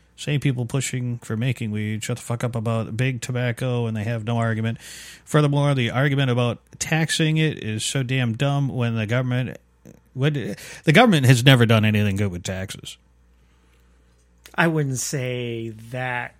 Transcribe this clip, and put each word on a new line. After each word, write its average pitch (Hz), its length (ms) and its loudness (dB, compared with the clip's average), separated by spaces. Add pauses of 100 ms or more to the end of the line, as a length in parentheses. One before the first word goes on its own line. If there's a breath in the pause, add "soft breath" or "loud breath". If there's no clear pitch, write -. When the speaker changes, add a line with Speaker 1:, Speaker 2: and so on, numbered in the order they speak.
(160)
Speaker 1:
same 143 240 -2
people 123 240 -2
pushing 123 540 -4
for 113 180 -6
making 120 340 -4
weed 107 320 -4
shut 123 140 -4
the - 60 -16
fuck 120 200 -6
up 120 140 -4
about 113 400 -4
big 127 240 -2
tobacco, 123 640 -2
and 110 100 -4
they 107 80 -4
have 113 220 -4
no 117 120 0
argument. 113 400 0 (460 loud breath)
Furthermore, 143 520 2
the 120 160 0
argument 139 380 2
about 120 300 0 (180)
taxing 156 600 0
it 156 260 0
is 107 220 -4
so 135 180 -2
damn 123 320 0
dumb 139 320 0
when 117 300 -2
the 110 80 0
government, 123 520 -2 (560)
when, 143 200 0 (500 loud breath)
the 160 100 4
government 180 320 6
has 123 200 6
never 127 200 8
done 110 200 6
anything 104 320 2
good 101 140 0
with 87 120 -10
taxes. - 540 -10 (1600)
Speaker 2:
I 170 100 4
wouldn't 143 320 -2
say 123 680 -6 (220)
that 123 480 -6